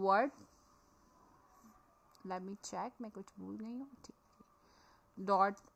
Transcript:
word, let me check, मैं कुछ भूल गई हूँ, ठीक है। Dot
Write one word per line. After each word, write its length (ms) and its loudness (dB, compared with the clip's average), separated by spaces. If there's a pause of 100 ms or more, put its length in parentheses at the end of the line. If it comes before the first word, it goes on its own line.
word, 260 6 (2000)
let 160 -6
me 80 -10 (140)
check, 220 -8 (100)
मैं 100 -12
कुछ 160 -14 (120)
भूल 180 -10
गई 220 -10
हूँ, 80 -12 (180)
ठीक 120 -20
है। 1120 -18
Dot 340 4 (140)